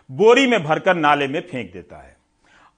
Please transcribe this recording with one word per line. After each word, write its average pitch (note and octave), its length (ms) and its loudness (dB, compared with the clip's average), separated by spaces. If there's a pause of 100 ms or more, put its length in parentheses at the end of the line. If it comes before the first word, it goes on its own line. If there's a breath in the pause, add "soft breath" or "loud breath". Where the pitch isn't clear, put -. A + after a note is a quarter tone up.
(120)
बोरी A#3 360 4
में G#3+ 160 0
भरकर D#3+ 320 0
नाले D3 320 0
में D#3 140 -6
फेंक A2+ 320 -12
देता E2 300 -20
है। - 140 -20 (600 soft breath)